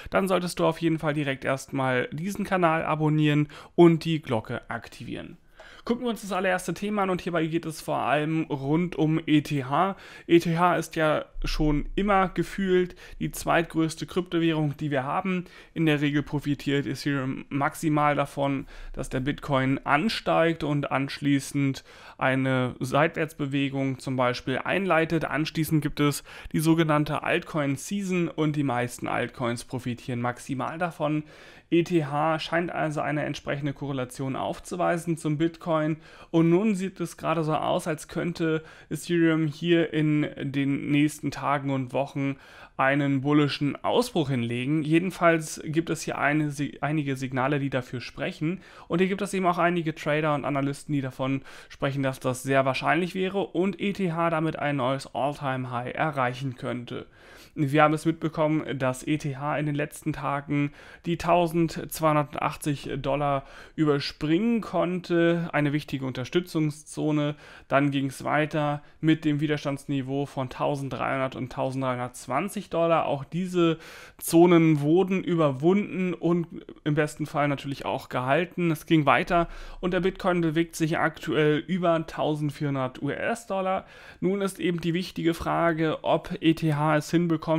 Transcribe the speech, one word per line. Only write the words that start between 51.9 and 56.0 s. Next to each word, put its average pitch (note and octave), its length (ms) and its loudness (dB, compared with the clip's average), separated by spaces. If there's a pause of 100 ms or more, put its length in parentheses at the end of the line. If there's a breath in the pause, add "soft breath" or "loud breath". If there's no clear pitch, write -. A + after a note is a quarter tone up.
dass C3 160 -2
das B2+ 240 -2
sehr C3+ 220 4
wahrscheinlich C#3 500 0
wäre F#3+ 320 -2
und F#3 340 -2
E G3+ 120 -2
T F3+ 200 -2
H E3+ 180 0
damit D#3+ 280 0
ein C#3+ 160 0
neues C3+ 400 -2
All-Time-High C3 800 -4
erreichen C3 640 -2